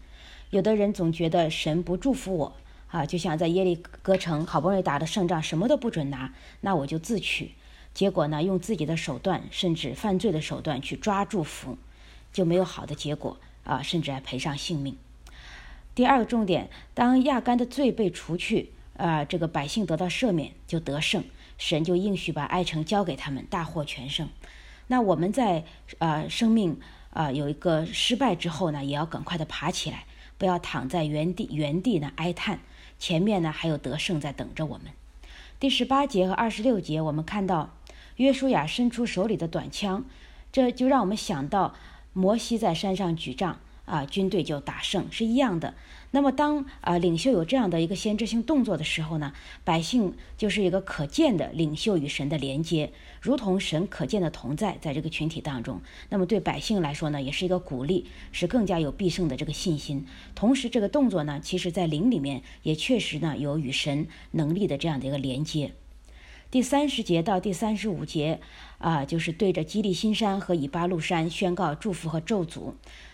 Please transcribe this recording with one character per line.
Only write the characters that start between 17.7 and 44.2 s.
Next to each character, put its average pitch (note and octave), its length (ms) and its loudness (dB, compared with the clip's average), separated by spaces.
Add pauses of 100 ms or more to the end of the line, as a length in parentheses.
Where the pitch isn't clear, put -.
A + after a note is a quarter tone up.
被 G3+ 200 2
除 - 260 -4
去， F3+ 340 -2 (260)
啊， D#3+ 280 0
这 F3 140 -2
个 E3 100 0
百 D#3 180 -2
姓 G3+ 200 -2
得 E3 100 0
到 F3+ 100 0
赦 G3 260 0
免， D#3 200 -2 (140)
就 E3 120 -2
得 D3 220 -4
胜， G#3+ 240 0 (320)
神 D3+ 280 0
就 F3+ 100 2
应 F#3+ 220 2
许 F3+ 160 -4
把 C#3+ 120 -2
埃 F3+ 180 0
城 D#3+ 220 -2
交 G3+ 200 2
给 E3+ 100 -2
他 - 160 -8
们， C3 180 -6
大 E3+ 160 -2
获 D#3 200 -4
全 C3+ 240 -8
胜。 D3 200 -4 (600)
那 B3+ 120 4
我 G3 140 6
们 F3 180 2
在， F#3+ 320 2 (340)
呃， D#3 300 2
生 A3 220 2
命， G3 300 4 (300)
呃， D3+ 220 0
有 C#3+ 160 0
一 D3+ 40 0
个 D#3+ 340 2
失 - 300 0
败 A3+ 180 2
之 E3+ 140 -2
后 E3 240 0
呢， C#3+ 120 -4
也 C#3 80 -2
要 D#3 140 -2
赶 D3+ 160 -6
快 E3+ 160 -4
地 D#3 60 -4
爬 D3+ 260 -4
起 - 180 -4
来， A#2 160 -8 (320)
不 - 80 -2
要 F3+ 140 4
躺 C3+ 300 -4
在 E3 160 0
原 D3+ 280 0
地， F#3 200 -6
原 D3+ 280 0
地 F#3 200 2
呢 C#3+ 160 -4
哀 E3+ 160 0
叹， F#3 260 -4 (400)
前 E3+ 240 2
面 G3+ 180 4
呢 D#3+ 120 0
还 E3 160 -4
有 D3+ 100 2
得 C3 180 -4
胜 D#3 240 -2
在 C#3+ 120 -4
等 - 240 -10
着 D#3 100 -2
我 B2 120 -8
们。 - 100 -14 (720)
第 C#4 100 2
十 A#3+ 140 2
八 C4+ 240 4
节 F#3 180 4
和 F#3 60 2
二 A3+ 180 2
十 G#3+ 100 -4
六 A3 200 4
节， D#3 200 -2
我 D#3 120 0
们 D#3 120 -2
看 G3 220 -2
到 E3+ 260 0 (440)
约 C4+ 160 6
书 C4+ 160 0
亚 E3 180 4
伸 A#3+ 240 2
出 A#3 160 -2
手 F#3+ 200 0
里 A3 100 2
的 E3 120 -2
短 C#3+ 220 -4
枪， G3+ 340 -4 (480)
这 B3+ 180 4
就 B3+ 180 2
让 C4+ 120 6
我 G3 60 2
们 G3+ 100 0
想 D3 320 -4
到 F3+ 260 2 (380)
摩 F#3+ 240 4
西 A#3 220 0
在 G3+ 160 2
山 F#3+ 200 -2
上 F3 220 0
举 D#3 160 -6
杖， F3+ 280 -4 (260)
啊， D3 180 -2
军 F#3+ 240 0